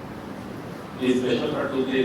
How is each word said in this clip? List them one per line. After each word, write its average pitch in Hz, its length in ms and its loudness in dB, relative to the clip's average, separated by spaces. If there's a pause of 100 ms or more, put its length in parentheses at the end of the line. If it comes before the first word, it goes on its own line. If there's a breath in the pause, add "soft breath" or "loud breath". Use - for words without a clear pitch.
(1040)
is 127 180 6
special - 320 2
for - 160 0
two, 131 160 2
three 131 200 4